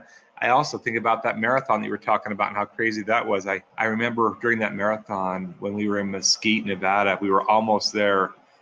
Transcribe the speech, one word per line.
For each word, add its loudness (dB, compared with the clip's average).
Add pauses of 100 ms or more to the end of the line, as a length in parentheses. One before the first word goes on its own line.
(400)
I 0
also 2
think -4
about 0
that -2
marathon 0
that -6
you -4
were -4
talking -2
about 0
and -10
how 0
crazy -4
that 0
was. 0
I, -2 (160)
I 0
remember 0
during 0
that -2
marathon -4
when -6
we -2
were 0
in -4
Mesquite, 0
Nevada, 2
we 0
were 2
almost 2
there. 2 (300)